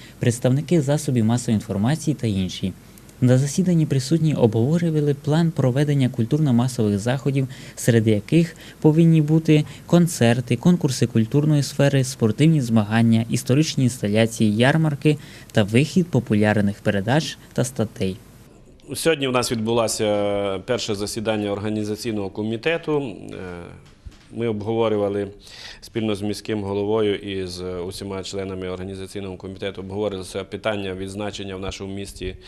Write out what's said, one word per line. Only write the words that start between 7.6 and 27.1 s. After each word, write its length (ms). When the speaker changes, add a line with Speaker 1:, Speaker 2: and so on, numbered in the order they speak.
Speaker 1:
серед 320
яких 480
повинні 400
бути 440
концерти, 680
конкурси 520
культурної 560
сфери, 400
спортивні 580
змагання, 680
історичні 540
інсталяції, 720
ярмарки 640
та 120
вихід 440
популярних 720
передач 580
та 100
статей. 540
Speaker 2:
Сьогодні 320
в 40
нас 200
відбулося 1120
перше 300
засідання 560
організаційного 800
комітету. 720
Е, 340
ми 160
обговорювали 800
спільно 340
з 60
міським 420
головою 520